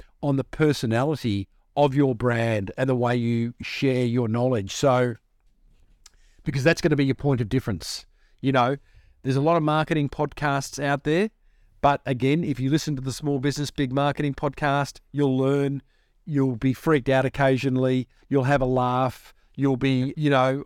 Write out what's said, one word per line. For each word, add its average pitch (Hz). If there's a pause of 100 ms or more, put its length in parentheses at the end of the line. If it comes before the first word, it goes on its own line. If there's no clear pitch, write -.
(220)
on 143
the 135
personality 123 (280)
of 143
your 135
brand 113
and 131
the 127
way 120
you 117
share 127
your 120
knowledge. 120
So, 123 (1300)
because 135
that's 165
gonna 151
be 139
your 135
point 135
of 110
difference. - (340)
You 135
know, 131 (460)
there's 131
a 139
lot 165
of 156
marketing 151
podcasts 143
out 143
there, 175 (520)
but 143
again, 139
if 135
you 131
listen 151
to 127
the 135
Small 143
Business 143
Big 135
Marketing 143
podcast, 143 (120)
you'll 139
learn, 139 (420)
you'll 135
be 131
freaked 147
out 131
occasionally, 131 (200)
you'll 135
have 139
a 127
laugh, 127 (220)
you'll 135
be, 131
you 151
know, 135